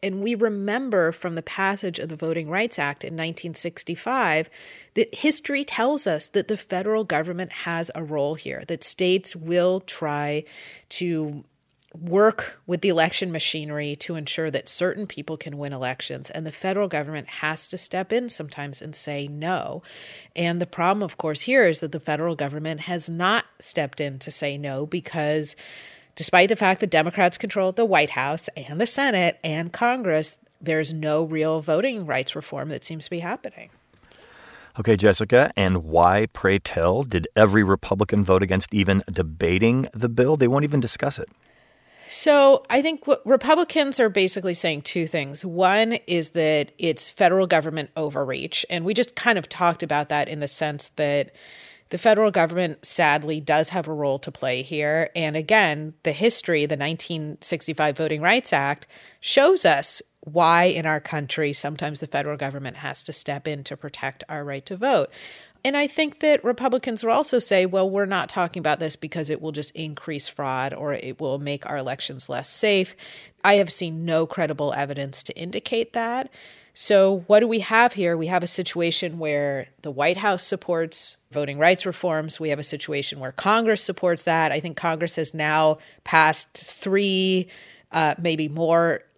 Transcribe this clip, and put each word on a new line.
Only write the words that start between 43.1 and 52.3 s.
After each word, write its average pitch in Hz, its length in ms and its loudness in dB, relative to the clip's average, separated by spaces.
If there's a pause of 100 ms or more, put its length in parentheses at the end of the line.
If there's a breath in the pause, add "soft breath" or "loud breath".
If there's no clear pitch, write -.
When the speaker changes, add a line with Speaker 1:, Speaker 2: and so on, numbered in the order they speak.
Speaker 1:
Republicans 277 720 4
are 226 120 4
basically 190 440 0
saying 156 280 -2
two 165 260 -2
things. 143 380 -4
One 190 480 2 (140)
is 170 220 -2
that 156 480 2
it's 160 300 -2
federal 185 400 4
government 156 480 0
overreach. 139 720 -4
And 170 140 -4
we 202 100 -2
just 240 220 0
kind 233 220 2
of 160 100 -4
talked 170 340 0
about 147 280 -2
that 147 180 0
in 151 140 -8
the 143 80 -4
sense 147 400 -4
that 143 420 0 (560 loud breath)
the 175 100 -6
federal 220 320 6
government, 170 560 0